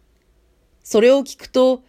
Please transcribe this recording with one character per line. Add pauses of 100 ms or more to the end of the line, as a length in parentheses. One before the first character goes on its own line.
(840)
そ
れ
を
聞
く
と、